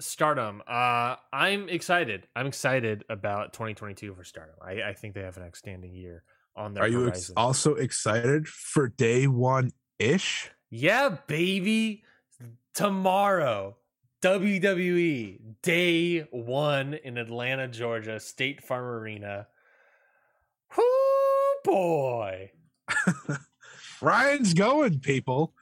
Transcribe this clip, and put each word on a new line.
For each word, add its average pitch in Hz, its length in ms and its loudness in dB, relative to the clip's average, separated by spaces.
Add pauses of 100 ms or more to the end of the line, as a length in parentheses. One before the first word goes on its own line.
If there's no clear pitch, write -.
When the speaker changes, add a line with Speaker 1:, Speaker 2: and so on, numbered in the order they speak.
Speaker 1:
Stardom. 123 680 0
Uh, 120 500 0 (160)
I'm 185 360 0
excited. 165 680 -2
I'm 131 140 -2
excited 120 600 0
about 104 440 -4
twenty 110 220 -8
twenty-two 101 400 -12
for 92 100 -20
Stardom. 80 360 -20
I, 95 220 -8
I 101 120 -6
think 101 200 -12
they 101 80 -10
have 92 140 -12
an 90 80 -14
outstanding 90 500 -16
year 90 300 -16 (320)
on 104 180 -10
their 101 80 -2
Speaker 2:
Are 107 60 4
you 123 180 2
ex-, 92 220 -4
Speaker 1:
horizon. 92 80 -10
Speaker 2:
also 131 400 2
excited 123 720 2
for - 400 0
day 123 400 4
one-ish? 127 1200 0 (200)
Speaker 1:
Yeah, 185 460 2 (120)
baby. 196 720 0 (720)
Tomorrow, 185 1000 2 (460)
W 190 380 2
W 180 360 2
E 131 440 0 (220)
day 170 600 2 (100)
one 135 640 -2
in 127 240 -10
Atlanta, 123 500 -4
Georgia, 113 500 -6
State 135 460 -6
Farm 123 200 -4
Arena. 107 640 -8 (1300)
Whoo, 453 80 4 (800)
boy. 123 840 0 (380)
Speaker 2:
<laughs> - 500 -4 (640)
Ryan's 233 500 2
going, 208 480 4
people. 135 600 0